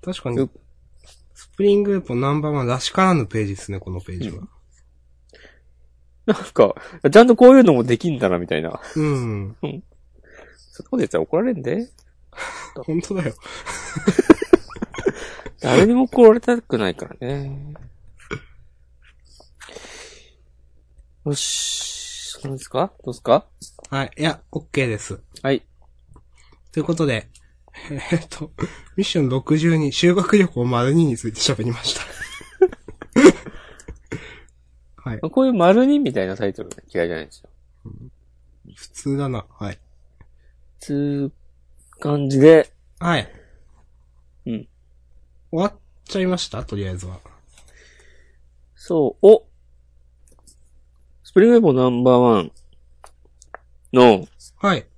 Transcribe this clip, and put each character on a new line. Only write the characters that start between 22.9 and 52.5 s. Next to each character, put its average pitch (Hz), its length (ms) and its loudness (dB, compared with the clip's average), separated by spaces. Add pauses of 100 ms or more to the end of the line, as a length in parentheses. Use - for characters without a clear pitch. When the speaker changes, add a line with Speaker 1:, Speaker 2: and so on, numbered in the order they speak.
Speaker 2:
ど 123 80 -10
う - 20 -10
で - 40 -14
す - 40 -20
か？ 120 240 2 (440)
Speaker 1:
は 139 160 -4
い。 - 120 -16
い 151 60 -6
や、 156 180 -4 (100)
オ 151 80 -8
ッ - 120 -18
ケ 135 140 -2
ー - 20 -4
で 107 100 -6
す。 - 220 -12 (220)
Speaker 2:
は 135 100 -2
い。 - 140 -4 (1040)
Speaker 1:
と - 80 -6
い - 20 -4
う - 40 -4
こ 165 100 -2
と 165 100 -2
で、 117 220 -4 (640)
え 143 60 -10
ー 165 280 -4
っ - 40 -20
と、 - 220 -14 (440)
ミ 190 80 -2
ッ 196 40 -4
シ - 120 -2
ョ 147 40 2
ン 127 60 0
六 135 280 -2
十 165 180 2
二、 147 160 -2
修 175 240 2
学 196 220 0
旅 190 100 4
行 120 180 -4
丸 127 280 0
二 165 120 4
に 123 120 -2
つ - 100 -8
い 107 60 -8
て - 60 -14
喋 113 240 -2
り 120 80 -4
ま 120 120 -10
し - 120 -6
た。 - 60 -12 (3000)
<laughs> - 140 -14
は 113 60 -8
い。 110 40 -12
Speaker 2:
こ 165 220 -2
う 269 60 2
い - 20 0
う 247 40 0
丸 196 320 4
二 285 140 2
み 262 140 -2
た 98 100 -2
い 95 40 -2
な 95 100 -6
タ 107 100 -4
イ 95 60 -4
ト - 100 -14
ル 87 60 -18 (240)
嫌 87 120 -2
い - 20 -6
じ 87 60 -6
ゃ 82 40 -8
な 78 60 -10
い - 20 -14
で 71 60 -20
す - 100 -20
よ。 - 80 -20 (360)
Speaker 1:
う - 40 -16
ん。 120 220 -20 (640)
普 - 140 -20
通 - 280 -6
だ 139 100 -4
な。 123 220 -8
は 101 220 -12
い。 - 80 -16 (1000)
Speaker 2:
つ 143 520 -4
う - 680 -20
感 147 300 -2
じ 135 100 2
で。 156 320 6 (280)
Speaker 1:
は 170 180 -2
い。 101 120 -8 (1160)
Speaker 2:
う 120 60 -8
ん。 110 160 -10 (840)
Speaker 1:
終 160 80 -4
わ 190 80 0
っ 311 60 -6 (320)
ち - 120 -8
ゃ 190 40 -2
い 185 60 -2
ま 180 100 -2
し - 120 -10
た？ - 140 -12
と - 120 -12
り 101 120 -6
あ 92 40 -8
え 90 40 -8
ず 90 100 -12
は。 90 140 -14 (1600)
Speaker 2:
そ 151 460 -2
う。 190 60 8
お！ 220 180 8 (1800)
ス - 100 -20
プ 185 80 6
リ 220 60 6
ン - 40 4
グ 240 60 6
ウ - 20 6
ェ - 20 2
ポ 170 120 2
ン - 20 2
ナ 127 120 2
ン 123 160 -2
バ 127 100 6
ー - 20 6
ワ 120 260 4
ン 78 100 -8 (1400)